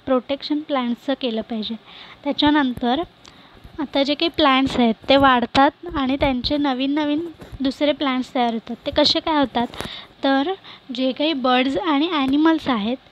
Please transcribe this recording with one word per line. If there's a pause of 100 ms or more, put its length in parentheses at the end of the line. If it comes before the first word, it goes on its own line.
protection
प्लांट्सचं
केलं
पाहिजे. (500)
त्याच्यानंतर (800)
आता
जे
काही
plants
आहेत (140)
ते
वाढतात (240)
आणि
त्यांचे
नवीन
नवीन (320)
दुसरे
plants
तयार
होतात. (100)
ते
कसे
काय
होतात, (580)
तर (420)
जे
काही
birds
आणि
animals
आहेत (160)